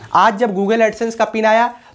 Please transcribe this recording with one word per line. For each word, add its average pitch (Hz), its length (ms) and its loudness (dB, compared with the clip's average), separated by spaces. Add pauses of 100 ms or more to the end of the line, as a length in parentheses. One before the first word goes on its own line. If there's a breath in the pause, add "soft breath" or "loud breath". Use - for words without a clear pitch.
(140 loud breath)
आज 202 240 4
जब 214 180 -2
Google 202 260 0
AdSense 226 340 -2
का 226 100 0
पिन 220 200 -4
आया 233 280 2 (220 loud breath)